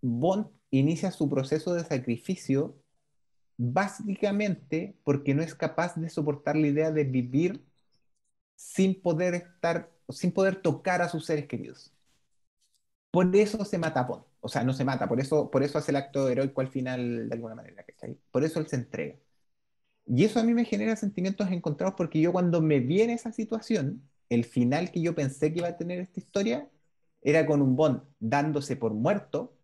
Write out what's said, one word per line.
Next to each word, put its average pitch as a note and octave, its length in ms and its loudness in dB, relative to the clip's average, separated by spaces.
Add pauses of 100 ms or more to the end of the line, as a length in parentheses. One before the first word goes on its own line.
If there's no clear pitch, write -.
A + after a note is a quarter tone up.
Bond D#3+ 460 0 (240)
inicia D#3+ 400 2
su D3+ 180 -2
proceso D3 440 -2
de E3+ 120 -2
sacrificio C3+ 880 -2 (800)
básicamente G3 1500 -2
porque C#3 320 2
no D#3 80 2
es E3 100 -8
capaz E3+ 420 -2
de E3 140 -4
soportar D3 460 -2
la D#3 120 4
idea D#3 240 2
de D3+ 120 2
vivir C3 580 0 (960)
sin F#3+ 460 0
poder F3 340 0
estar, E3+ 560 -4 (180)
sin F3 220 -2
poder F#3+ 300 2
tocar E3+ 400 0
a E3+ 80 0
sus D#3 160 -6
seres D3 220 -2
queridos. - 460 -12 (1200)
Por F3+ 240 4
eso G#3 300 4
se G3 120 -4
mata D#3+ 240 0
a - 20 2
Bond. - 200 -6 (180)
O - 60 -10
sea, B2 160 -2
no B2+ 100 2
se C3+ 120 -2
mata, B2+ 240 -2
por A#2+ 100 0
eso, C#3 320 0
por C3+ 120 2
eso D3 140 -2
hace D3 140 -2
el C#3 60 2
acto C#3 320 -2
heroico C3+ 320 0
al C3 80 -2
final B2 580 -4
de A#2 80 -6
alguna A2+ 200 -10
manera, G2+ 280 -20
¿cachai? - 340 -14 (140)
Por B2+ 140 2
eso D#3+ 140 -2
él D#3 80 -4
se C#3 100 -4
entrega. E2 400 -6 (880)
Y B2+ 180 2
eso G#3+ 160 2
a A3 40 2
mí A#3 100 4
me A#3 120 2
genera G#3+ 300 -2
sentimientos G3 560 -2
encontrados, F3 460 -2
porque D#3 240 0
yo F3 100 4
cuando F3 300 2
me D#3 180 6
vi D3 220 2
en A#3 80 4
esa A#3 240 -4
situación, G#3+ 680 -2 (280)
el A#2 160 2
final C#3 460 2
que F3 100 -2
yo E3 120 0
pensé D3+ 380 0
que E3 80 -2
iba E3+ 80 -2
a E3+ 100 -6
tener F3 220 -6
esta F#3 200 -10
historia A3+ 500 -2 (520)
era D#3 240 4
con D3 160 4
un C3 140 4
Bond C#3+ 260 2 (180)
dándose C#3 580 0
por A2 160 -2
muerto E3 600 -2 (100)